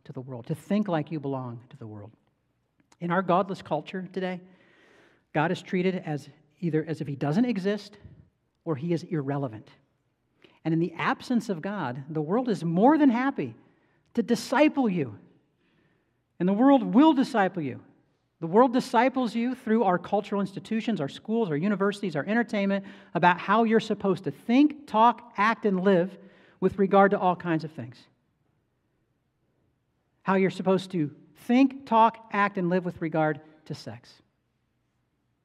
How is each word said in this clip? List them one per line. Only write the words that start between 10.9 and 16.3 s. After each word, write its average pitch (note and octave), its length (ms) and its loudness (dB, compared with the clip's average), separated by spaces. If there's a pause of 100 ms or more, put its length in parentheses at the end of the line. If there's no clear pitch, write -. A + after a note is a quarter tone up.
absence A#3 540 -2
of E3 140 -6
God, C#3+ 460 -8
the D#3 140 -4
world A3+ 260 -2
is E3 160 -4
more G3+ 340 4
than C#4+ 120 4
happy A#3 440 -2 (600)
to A#3 80 0
disciple C4 680 2
you. C#3 260 -4 (1300)